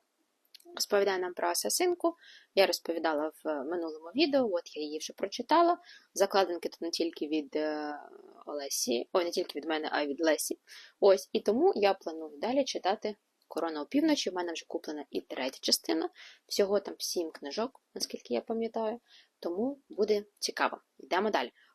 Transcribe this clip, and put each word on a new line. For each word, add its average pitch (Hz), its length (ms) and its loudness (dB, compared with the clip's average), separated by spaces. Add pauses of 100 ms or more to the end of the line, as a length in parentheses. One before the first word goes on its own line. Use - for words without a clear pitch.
(760)
Розповідає 196 440 2
нам 180 140 -4
про 175 140 -2
асасинку. 339 680 2 (400)
Я 196 100 8
розповідала 160 640 0 (120)
в 147 200 -2
минулому 165 520 -6
відео, 269 360 4
от 170 240 -4
я 151 60 -6
її 151 180 -4
вже - 140 -10
прочитала. 330 640 4 (360)
Закладинки 175 560 2
тут - 120 -20
не 170 80 -4
тільки 165 380 -2
від, 147 280 -2
е, 151 440 -4 (460)
Олесі, - 680 -2
ой, 185 100 4
не 170 80 -2
тільки 165 280 -4
від 139 60 -6
мене, 156 260 -2
а 147 100 2
й 151 60 0
від 143 140 -4
Лесі. - 380 2 (400)
Ось, 196 320 6
і 220 80 0
тому 269 360 2
я 202 180 4
планую 160 440 -12
далі 240 260 0
читати 214 520 -4 (320)
Корона 156 340 -4
опівночі. 285 480 2
В 185 40 -4
мене 175 200 -4
вже - 140 -8
куплена 151 420 -8
і - 120 -6
третя 135 400 -6
частина. - 480 0 (380)
Всього 202 320 2
там 180 180 -8
сім 165 340 -4
книжок, 208 500 -8 (140)
наскільки - 380 -8
я 233 80 0
пам'ятаю. 226 580 -4 (400)
Тому 214 400 -2 (100)
буде 208 340 0 (160)
цікаво. - 380 -2 (200)
Йдемо 190 320 0
далі. 139 220 0 (240)